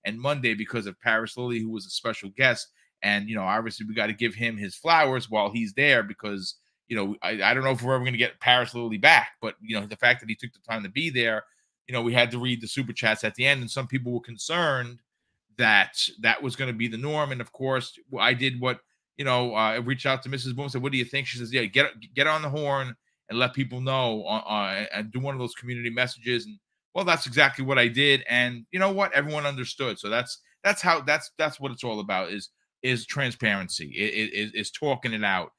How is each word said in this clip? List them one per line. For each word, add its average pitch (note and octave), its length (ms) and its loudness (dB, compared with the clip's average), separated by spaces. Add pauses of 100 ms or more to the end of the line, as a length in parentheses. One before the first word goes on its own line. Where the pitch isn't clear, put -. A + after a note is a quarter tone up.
and G#2+ 120 -4
Monday B2+ 360 0
because G#2+ 340 -4
of F#2+ 140 -12
Paris A2+ 340 0
Lilly, B2 240 -4
who A2 100 -4
was G#2+ 160 -8
a F#2+ 40 -20
special G#2+ 480 -6
guest. C3 320 2 (340)
And, G#2 260 0
you A2 60 -4
know, G#2 80 -2
obviously G#2+ 420 -2
we G#2+ 80 -8
gotta G#2+ 200 0
give A2 200 -2
him A#2 240 -4
his G2+ 180 -8
flowers D3 540 2
while G#2 220 0
he's A2 220 -4
there C3+ 280 6
because, G2+ 540 -8 (320)
you A#2 80 -6
know, G2+ 260 0
I, G2+ 220 -2
I G#2 100 6
don't C3 120 0
know C3+ 60 4
if B2 120 -2
we're C3 120 2
ever B2 100 0
gonna B2 120 -2
get A#2 220 0
Paris B2 340 4
Lilly A#2 240 -4
back, C#3 440 8
but, A2 200 -6
you A2 180 -4
know, G2+ 60 -4
the G#2+ 120 -12
fact B2 240 4
that A2+ 80 -10
he A2 60 -4
took B2+ 180 -16
the - 140 -20
time A2+ 160 -6
to F#2+ 60 -10
be C#3+ 200 -2
there, A#2 340 0 (420)
you B2 80 -10
know, B2 80 0
we A#2 120 0
had A#2+ 180 4
to B2 80 -4
read B2 220 -2
the A2+ 60 -10
Super A#2+ 260 -4
Chats G#2+ 300 0
at A2 120 -4
the B2 100 0
end, C#3 160 4
and A#2 80 -6
some C3 180 -4
people B2 260 -4
were A#2+ 80 -4
concerned B2 760 -2 (580)
that A2 380 6 (260)
that A2+ 200 2
was C3 140 -4
gonna C3 180 -4
be A2+ 140 -2
the A2+ 100 -6
norm. D3 340 -2
And B2+ 80 -6
of A#2 120 -10
course, C3 460 -4 (220)
I A#2 140 6
did B2+ 260 0
what, B2 200 -2 (380)
you C#3+ 60 -6
know, B2 300 2
uh, G#2+ 60 2
I A2 160 4
reached B2 300 -4
out C3+ 180 2
to - 60 -10
Missus C3 220 -6
Boom, C#3 160 -6
said, C3 140 -4
"What C#3 100 -2
do C3+ 60 0
you B2 80 0
think?" C#3 200 -4
She A#2+ 120 -8
says, A#2 160 -8
"Yeah, B2+ 100 2
get, A2+ 280 2 (220)
get C#3 140 2
on D#3 140 2
the D3+ 80 -4
horn C#3 440 -2 (360)
and A2+ 100 -2
let B2+ 140 0
people B2+ 260 -4
know, B2+ 460 0
uh, G#2+ 200 -2
uh, G2+ 480 -2
and G#2+ 160 -6
do B2+ 120 -6
one C#3 120 -4
of C3+ 60 -8
those B2 160 -6
community A#2+ 340 -8
messages." A#2+ 560 -2
And, G#2+ 140 -18 (340)
well, D3 120 -2
that's E3 200 2
exactly C#3 380 4
what C3 160 2
I A#2+ 80 6
did. C3+ 400 4
And B2 440 0
you F#3 80 -4
know G3 120 4
what? G3 220 0
Everyone D3 320 0
understood. B2+ 540 -4
So G#2 100 -8
that's, A#2+ 320 -2 (220)
that's G3+ 180 0
how, E3 180 4
that's, D3 380 -2
that's D#3 220 -2
what C#3 120 -6
it's A#2+ 140 -12
all A2 160 -4
about F#2+ 300 -4
is, G2+ 180 -10 (340)
is B2 220 0
transparency, G2+ 920 -4
i-, F#2+ 60 0
i-, G#2+ 400 -2
is, G#2+ 100 -6
is G#2 180 -6
talking C3 420 -4
it G#2+ 100 -4
out. F#2+ 360 0